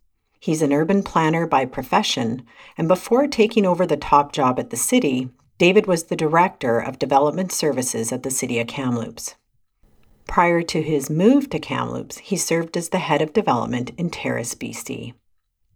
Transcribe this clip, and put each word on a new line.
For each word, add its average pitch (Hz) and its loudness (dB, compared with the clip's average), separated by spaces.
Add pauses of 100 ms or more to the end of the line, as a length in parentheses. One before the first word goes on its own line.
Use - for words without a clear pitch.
(400)
He's 160 0
an 139 2
urban 165 2
planner 165 0
by 135 2
profession, 127 -2 (320)
and 160 -2
before 233 2
taking 220 2
over 175 2
the 151 0
top 143 2
job 131 2
at 120 -8
the 120 -8
city, 131 0 (300)
David 185 6
was 170 0
the 175 -4
Director 160 2
of 127 -8
Development 147 2
Services 123 -2
at - -6
the 135 -4
City 123 -4
of 117 -2
Kamloops. 120 -6 (920)
Prior 170 2
to 165 -4
his 151 -2
move 226 4
to 156 -4
Kamloops, 123 -6
he - -6
served 165 -2
as 170 -6
the 185 -2
Head 151 0
of 156 -2
Development 127 0
in 175 -4
Terrace, 120 -6
B 117 -10
C. 117 -12 (640)